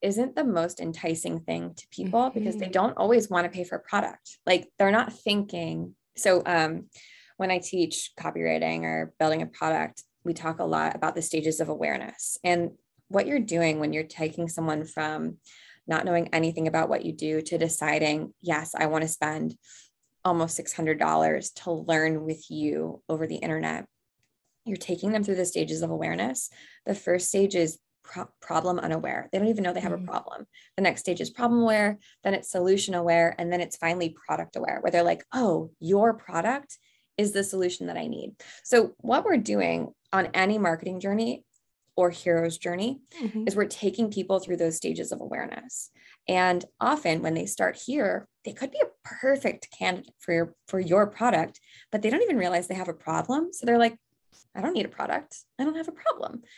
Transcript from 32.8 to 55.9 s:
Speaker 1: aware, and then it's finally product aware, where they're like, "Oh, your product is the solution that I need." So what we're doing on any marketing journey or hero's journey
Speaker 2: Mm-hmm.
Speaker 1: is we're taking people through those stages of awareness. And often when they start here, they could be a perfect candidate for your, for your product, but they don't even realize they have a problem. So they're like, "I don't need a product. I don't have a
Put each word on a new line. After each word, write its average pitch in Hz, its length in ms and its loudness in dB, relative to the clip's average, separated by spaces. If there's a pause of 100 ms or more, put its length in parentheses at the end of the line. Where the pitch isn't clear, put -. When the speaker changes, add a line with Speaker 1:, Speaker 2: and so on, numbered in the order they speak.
Speaker 1:
aware, 170 440 4
and 175 160 -2
then 175 80 2
it's 165 160 -8
finally 170 320 0
product 160 480 -6
aware, - 240 -4
where - 100 0
they're 170 120 6
like, 170 280 2
"Oh, 165 480 0
your 202 340 4
product 220 640 -4 (400)
is 208 140 2
the 196 140 0
solution 180 420 -2
that 170 100 -6
I 160 100 -6
need." - 280 -10 (300)
So 233 320 4
what - 260 2
we're 370 140 4
doing 180 560 0 (180)
on 190 220 2
any 196 240 2
marketing 185 420 0
journey 214 460 -2 (520)
or 180 140 6
hero's 170 460 2
journey 196 440 -4 (200)
Speaker 2:
Mm-hmm. 220 260 -4
Speaker 1:
is 196 80 0
we're 208 100 2
taking 208 440 -2
people 190 300 0
through 180 180 -4
those 165 200 0
stages 165 340 -4
of - 80 -6
awareness. - 720 -10 (400)
And 180 340 2 (160)
often 214 420 0
when 165 120 -2
they 165 120 -2
start 196 400 -2
here, 240 420 -2 (180)
they - 80 -10
could - 180 -8
be 605 100 -2
a - 280 -6 (120)
perfect 269 460 0 (100)
candidate 185 420 -4
for - 140 -2
your, 165 200 2 (140)
for 190 120 -2
your 185 280 6
product, 208 520 0 (320)
but 214 100 -2
they 214 80 2
don't 311 120 2
even 381 160 2
realize 180 300 2
they 185 80 -6
have 185 140 -6
a 160 40 -4
problem. 240 580 -2
So - 140 -10
they're 233 140 6
like, 233 180 4 (580)
"I 190 60 -8
don't 349 120 -2
need - 120 0
a - 40 -8
product. - 480 -4 (220)
I 262 60 -2
don't 311 100 0
have 320 140 -8
a - 40 -6